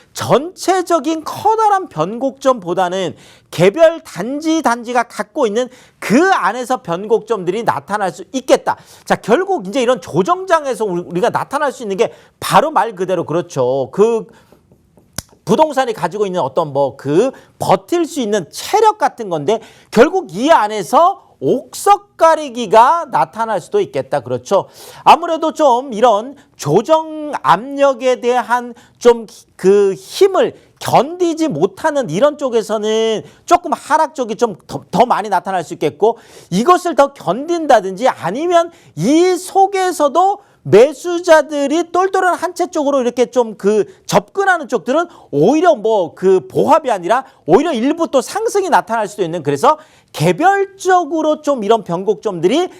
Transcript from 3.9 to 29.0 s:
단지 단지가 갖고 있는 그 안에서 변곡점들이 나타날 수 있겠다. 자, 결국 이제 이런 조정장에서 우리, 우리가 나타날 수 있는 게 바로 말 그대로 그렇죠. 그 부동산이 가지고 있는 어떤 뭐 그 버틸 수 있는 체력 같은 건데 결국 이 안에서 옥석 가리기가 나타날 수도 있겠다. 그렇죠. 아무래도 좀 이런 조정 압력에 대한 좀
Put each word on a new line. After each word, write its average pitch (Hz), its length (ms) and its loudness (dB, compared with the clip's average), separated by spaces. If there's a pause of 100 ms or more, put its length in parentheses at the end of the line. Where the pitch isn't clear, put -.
단지 294 600 -4
단지가 240 420 -2
갖고 240 420 -4
있는 240 220 -2 (300)
그 320 340 2
안에서 240 500 -2
변곡점들이 208 840 -4
나타날 180 480 -4
수 190 200 -20
있겠다. 254 440 0 (280)
자, 190 120 0
결국 320 500 -2
이제 240 160 -2
이런 233 180 0
조정장에서 311 840 -2
우리, 180 180 -4
우리가 175 280 -2
나타날 254 420 -4
수 - 100 -18
있는 196 140 -6
게 185 160 0 (260)
바로 240 320 2
말 233 240 -2
그대로 175 300 -4
그렇죠. 131 680 -4
그 220 340 0 (1160)
부동산이 262 500 0
가지고 185 320 -4
있는 180 140 -4
어떤 143 320 -2
뭐 135 240 -2
그 185 360 0 (260)
버틸 277 480 0
수 277 140 -8
있는 208 300 -2
체력 427 480 0
같은 240 300 -4
건데 175 320 -2 (300)
결국 294 440 2
이 254 160 0
안에서 262 800 0 (100)
옥석 285 800 -2
가리기가 285 920 4
나타날 196 500 -2
수도 202 200 -2
있겠다. 139 400 -4
그렇죠. 123 480 -2 (360)
아무래도 320 480 2
좀 269 400 0
이런 226 440 0 (200)
조정 311 760 -2 (100)
압력에 254 760 0
대한 240 540 -2 (240)
좀 233 280 4 (300)